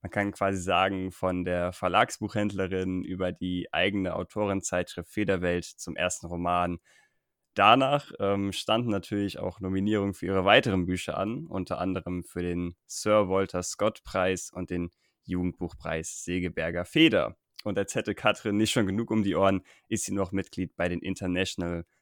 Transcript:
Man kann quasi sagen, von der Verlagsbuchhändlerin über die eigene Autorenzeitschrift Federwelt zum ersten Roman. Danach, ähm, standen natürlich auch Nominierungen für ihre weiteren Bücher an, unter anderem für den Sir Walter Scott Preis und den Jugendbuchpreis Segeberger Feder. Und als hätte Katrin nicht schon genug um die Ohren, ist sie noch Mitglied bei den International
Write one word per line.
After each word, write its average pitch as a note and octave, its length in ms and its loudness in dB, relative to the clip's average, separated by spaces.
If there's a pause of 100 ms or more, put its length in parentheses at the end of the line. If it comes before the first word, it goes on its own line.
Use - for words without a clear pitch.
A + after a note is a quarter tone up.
Man F#2+ 80 -8
kann G2+ 200 0
quasi G2 300 0
sagen, F#2 500 0
von F2+ 320 -2
der F2+ 300 -2
Verlagsbuchhändlerin F#2+ 1300 0
über F#2 280 -4
die F2+ 420 -4
eigene F#2 420 0
Autorenzeitschrift F#2 920 -4
Federwelt F2+ 560 0
zum - 300 -12
ersten F2+ 320 -2
Roman. F2 500 0 (760)
Danach, C3 640 6
ähm, G2 320 2
standen A2+ 400 0
natürlich G2+ 480 -2
auch G2 200 -6
Nominierungen G2 540 0
für - 140 -6
ihre F#2+ 180 2
weiteren G2+ 400 6
Bücher F2+ 320 -2
an, A#2 300 -4
unter F2+ 320 -4
anderem F2+ 440 -4
für - 200 -6
den F2 320 -2 (100)
Sir G#2+ 420 4
Walter F#2 360 0
Scott - 400 -2
Preis F#2 500 -2
und F2+ 160 -8
den F2 220 -4 (320)
Jugendbuchpreis E2+ 1000 -4
Segeberger F2 640 -2
Feder. A2 500 4 (280)
Und G2+ 160 -2
als - 160 -4
hätte A2 180 -2
Katrin G#2 420 0
nicht G#2+ 160 2
schon A2+ 140 2
genug G2 240 -2
um A2 140 2
die F#2+ 120 0
Ohren, F#2+ 280 4 (260)
ist A2 160 -2
sie G2 80 -6
noch F#2+ 180 -2
Mitglied F#2+ 440 -4
bei F2 140 0
den F2 120 -4
International F2+ 840 -2 (160)